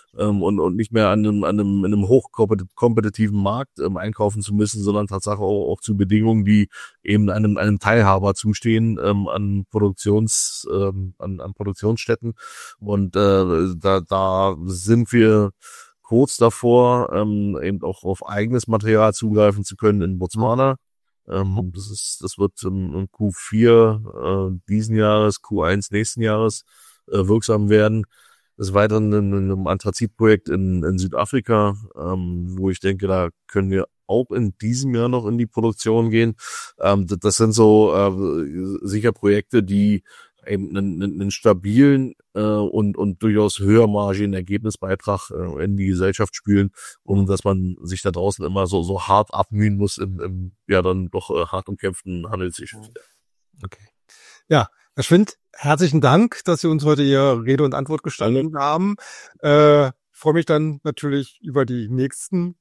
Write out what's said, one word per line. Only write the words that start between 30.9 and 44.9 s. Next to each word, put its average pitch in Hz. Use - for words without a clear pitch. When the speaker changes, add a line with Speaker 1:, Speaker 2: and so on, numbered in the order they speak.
Speaker 1:
Südafrika, 101
ähm, 90
wo 95
ich 92
denke, 95
da 92
können 98
wir 95
auch 120
in 104
diesem 123
Jahr 117
noch 123
in 113
die 117
Produktion 113
gehen. 113
Ähm, 98
d-, 92
das 101
sind 110
so, 107
äh, 92
sicher 107
Projekte, 104
die 101
eben 98
einen, 95
einen, 92
einen 98
stabilen, 117
äh, 101
und, 107
und 98
durchaus 107
höhermargigen 101
Ergebnisbeitrag, 98